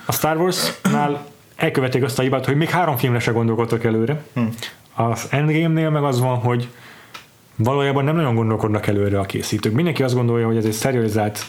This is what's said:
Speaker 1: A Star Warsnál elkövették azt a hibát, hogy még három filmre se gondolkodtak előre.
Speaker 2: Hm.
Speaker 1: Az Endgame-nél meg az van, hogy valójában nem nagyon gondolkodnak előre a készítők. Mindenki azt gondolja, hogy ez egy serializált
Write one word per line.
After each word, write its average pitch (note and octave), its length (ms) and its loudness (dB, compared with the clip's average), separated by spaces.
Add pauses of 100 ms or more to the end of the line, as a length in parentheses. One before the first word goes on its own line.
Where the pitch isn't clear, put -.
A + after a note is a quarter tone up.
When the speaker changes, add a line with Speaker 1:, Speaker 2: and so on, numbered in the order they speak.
Speaker 1:
A - 80 -2
Star D#3 240 0
Warsnál D#3+ 880 -2 (320)
elkövették C3 460 0
azt B2 160 -2
a C3 40 2
hibát, C3 240 0
hogy C#3+ 100 2
még E3 120 2
három E3 280 0
filmre A#2+ 220 2
se A#2 120 0
gondolkodtak A2+ 540 0
előre. A#2 380 0 (120)
Speaker 2:
Hm. B2 60 -2 (540)
Speaker 1:
Az A#2 360 0
Endgame-nél D#3 600 2
meg D3+ 140 0
az B2+ 160 2
van, B2+ 180 2
hogy A#2+ 300 0 (880)
valójában C3+ 480 2
nem D3+ 120 2
nagyon C#3 180 0
gondolkodnak A2 520 0
előre G2+ 320 2
a G2 60 0
készítők. - 480 -4
Mindenki C3+ 300 0
azt B2+ 120 0
gondolja, A#2 320 2
hogy A2+ 100 2
ez G#2+ 80 0
egy A2 100 0
serializált A2 760 0